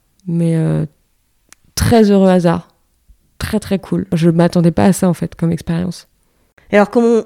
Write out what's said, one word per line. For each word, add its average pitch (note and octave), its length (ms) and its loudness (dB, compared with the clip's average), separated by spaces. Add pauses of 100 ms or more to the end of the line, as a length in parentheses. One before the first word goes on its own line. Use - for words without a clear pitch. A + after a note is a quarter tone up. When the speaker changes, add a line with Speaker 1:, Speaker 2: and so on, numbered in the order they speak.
(260)
Speaker 1:
mais, E3+ 300 -2
euh, D#3 300 -2 (920)
très A3+ 360 2
heureux F#3+ 180 4
hasard. F3 400 0 (680)
Très, - 220 -6
très G3 200 -4
cool. F3+ 340 -6
Je E3+ 160 0
m'attendais E3+ 420 2
pas G3+ 140 0
à F#3+ 80 4
ça, F#3 160 -2
en E3 40 0
fait, - 220 -8
comme E3 160 -4
expérience. E3+ 560 -8 (640)
Speaker 2:
Et G3+ 40 2
alors, G3+ 140 2
comment A#3 360 0